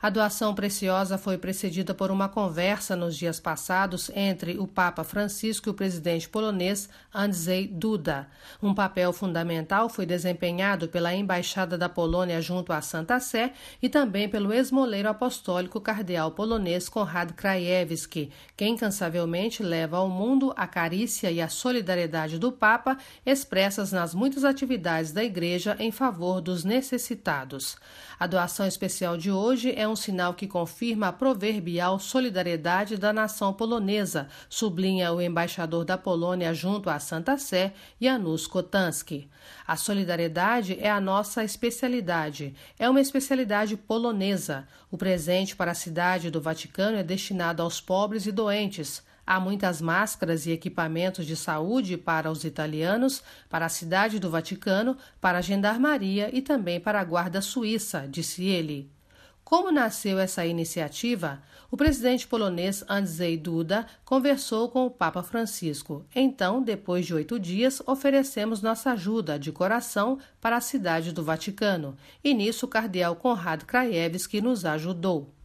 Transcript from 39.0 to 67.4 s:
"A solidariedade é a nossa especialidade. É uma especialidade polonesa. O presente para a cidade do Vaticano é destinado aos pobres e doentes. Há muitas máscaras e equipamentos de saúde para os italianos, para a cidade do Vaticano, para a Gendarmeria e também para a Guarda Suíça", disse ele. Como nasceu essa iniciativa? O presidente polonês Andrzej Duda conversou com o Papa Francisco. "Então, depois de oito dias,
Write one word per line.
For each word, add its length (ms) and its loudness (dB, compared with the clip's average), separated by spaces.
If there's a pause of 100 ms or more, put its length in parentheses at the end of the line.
"A 100 -2
solidariedade 1040 0
é 80 2
a 120 2
nossa 420 0
especialidade. 1120 -2 (240)
É 100 4
uma 120 8
especialidade 760 2
polonesa. 920 -2 (200)
O 80 -8
presente 600 0
para 160 0
a 20 -2
cidade 560 0
do 140 -2
Vaticano 540 -2
é 40 0
destinado 600 -2
aos 180 -2
pobres 460 0
e 60 -2
doentes. 680 -2 (240)
Há 140 4
muitas 400 0
máscaras 640 0
e 60 -2
equipamentos 720 -2
de 120 -4
saúde 600 -2
para 340 0
os 140 -6
italianos, 800 0 (260)
para 160 0
a 60 -2
cidade 480 2
do 100 -2
Vaticano, 680 0 (240)
para 180 2
a 20 0
Gendarmeria 960 2
e 60 0
também 360 0
para 220 0
a 40 0
Guarda 360 0
Suíça", 680 -2
disse 340 -6
ele. 480 -2 (500)
Como 280 4
nasceu 480 2
essa 260 0
iniciativa? 960 -2 (280)
O 60 -4
presidente 500 4
polonês 600 0
Andrzej 500 0
Duda 480 0 (180)
conversou 640 2
com 160 2
o 40 0
Papa 320 -2
Francisco. 840 -4 (100)
"Então, 480 2
depois 440 0
de 80 -4
oito 240 -2
dias, 480 0